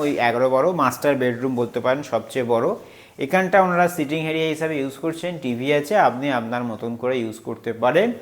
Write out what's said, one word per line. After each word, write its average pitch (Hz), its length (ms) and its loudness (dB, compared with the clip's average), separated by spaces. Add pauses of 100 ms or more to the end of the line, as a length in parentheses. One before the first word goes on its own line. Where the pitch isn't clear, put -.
ওই 147 80 0 (160)
এগারো 120 280 2
বারো, 135 140 4 (120)
মাস্টার 135 400 2
বেডরুম 123 400 0
বলতে 120 240 -4
পারেন 131 160 2 (100)
সবচেয়ে 123 420 -2
বড়। 117 140 2 (580)
এখানটা 185 400 2
ওনারা 175 300 2
সিটিং 151 260 -2 (100)
এরিয়া 160 220 0
হিসাবে 160 280 -2
ইউজ 135 220 -4
করছেন, 165 280 -4 (120)
টিভি 123 240 -2 (120)
আছে, 147 140 -2 (140)
আপনি 127 200 -2 (120)
আপনার 117 320 -4
মতন 117 200 -6 (100)
করে 123 220 0
ইউজ 110 140 -6 (100)
করতে 117 240 -6 (120)
পারেন। 165 260 4 (120)